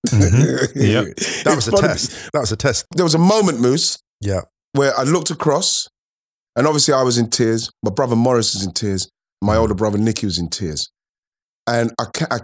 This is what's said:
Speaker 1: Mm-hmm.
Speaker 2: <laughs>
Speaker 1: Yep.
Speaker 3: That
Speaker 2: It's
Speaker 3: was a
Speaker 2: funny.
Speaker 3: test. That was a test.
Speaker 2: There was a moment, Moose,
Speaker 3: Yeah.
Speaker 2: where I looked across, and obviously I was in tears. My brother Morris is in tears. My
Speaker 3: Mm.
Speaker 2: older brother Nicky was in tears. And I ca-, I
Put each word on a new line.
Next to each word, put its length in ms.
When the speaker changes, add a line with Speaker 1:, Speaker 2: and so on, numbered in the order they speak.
Speaker 1:
Mm-hmm. 720
Speaker 2:
<laughs> 0
Speaker 1:
Yep. 240
Speaker 3:
That 420
Speaker 2:
It's 100
Speaker 3:
was 120
a 40
Speaker 2:
funny. 160
Speaker 3:
test. 220
That 80
was 120
a 40
test. 300
Speaker 2:
There 80
was 100
a 40
moment, 420
Moose, 380
Speaker 3:
Yeah. 220
Speaker 2:
where 260
I 40
looked 280
across, 560
and 100
obviously 280
I 80
was 160
in 120
tears. 400
My 80
brother 260
Morris 380
is 100
in 80
tears. 360
My 160
Speaker 3:
Mm. 40
Speaker 2:
older 140
brother 240
Nicky 280
was 120
in 120
tears. 380
And 320
I 140
ca-, 180
I 140